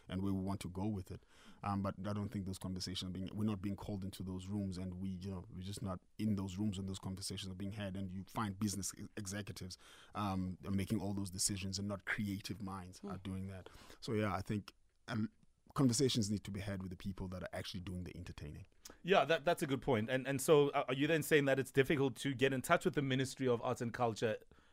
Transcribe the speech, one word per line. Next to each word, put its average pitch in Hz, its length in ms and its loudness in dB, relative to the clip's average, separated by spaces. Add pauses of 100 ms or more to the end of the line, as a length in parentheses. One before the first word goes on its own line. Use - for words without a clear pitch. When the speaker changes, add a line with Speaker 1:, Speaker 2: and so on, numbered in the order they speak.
Speaker 1:
and 95 140 -2
where 98 100 2
we 95 80 0
want 95 200 -2
to - 80 -6
go 92 180 -4
with 101 240 -4
it. 90 100 -12 (440)
Um, 101 180 0
but 95 120 0 (140)
I 101 40 0
don't 101 180 -2
think 95 160 -4
those 92 120 -4
conversations 92 520 -4
are - 20 -4
being, 92 220 -4
we're 107 80 -2 (100)
not 95 80 -2
being 101 140 -2
called 98 300 -4
into 95 180 -6
those 92 240 -4
rooms, 98 320 -2
and 92 240 -4
we, 95 60 -2 (120)
you 98 120 -6
know, 90 120 -6 (120)
we're 92 100 -8
just 101 160 -8
not 92 160 -2 (220)
in 107 160 4
those 95 200 -2
rooms 104 220 -2
when 98 80 -4
those 95 140 -4
conversations 95 500 -6
are 92 60 -10
being 98 160 -6
had. 101 240 -6
And 98 160 -4
you 95 100 -6 (100)
find 104 280 -2
business 98 360 0
e-, - 60 -12 (140)
executives, 98 600 -8 (380)
um, 95 500 -2
are 92 60 -4
making 98 300 2
all 98 120 -2
those 98 180 -4
decisions 95 500 -2
and 101 80 -2
not 98 160 -6
creative 101 580 -4
minds 95 380 -8
Speaker 2:
Hmm. 202 100 -8
Speaker 1:
are 92 140 -6
doing 95 240 -4
that. 92 200 -10 (320)
So, - 120 -6
yeah, 107 200 2
I 90 100 0
think, 104 300 -4 (360)
um, 110 200 0 (460)
conversations 123 560 4
need 104 140 0
to - 60 -8
be 98 100 -4
had 101 220 -4
with 92 80 -6
the 90 60 -8
people 95 320 -6
that 90 140 -6
are - 100 -6
actually 92 280 -6
doing 90 240 -6
the - 120 -8
entertaining. 80 480 -10 (400)
Speaker 3:
Yeah, 170 220 8
that, 156 180 4
that's 170 180 4
a 165 40 2
good 135 160 2
point. 113 280 4
And, 131 160 0
and 135 140 0
so, 143 300 8
uh, 143 180 2
are 131 60 2
you 139 120 2
then 156 160 4
saying 147 240 6
that 135 120 6
it's 131 120 0
difficult 139 460 4
to 139 180 0
get 131 180 4
in 127 100 0
touch 180 220 4
with 170 100 2
the 151 80 2
Ministry 131 460 0
of 117 140 4
Arts 123 180 0
and 117 120 -2
Culture, 113 440 2 (360)